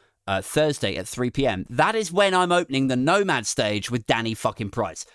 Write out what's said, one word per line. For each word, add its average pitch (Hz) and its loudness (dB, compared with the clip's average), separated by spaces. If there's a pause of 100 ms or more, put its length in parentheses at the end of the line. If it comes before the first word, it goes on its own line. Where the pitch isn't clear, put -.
(240)
uh, 95 -2
Thursday 143 0
at 90 -8
three 123 -4
P 135 0
M, 92 -2
that 160 2
is 190 -4
when 190 4
I'm 180 2
opening 135 2
the 131 0
Nomad 156 2
stage 104 -2
with 120 -4
Danny 113 0
fucking 107 -4
Price. 95 -6 (100)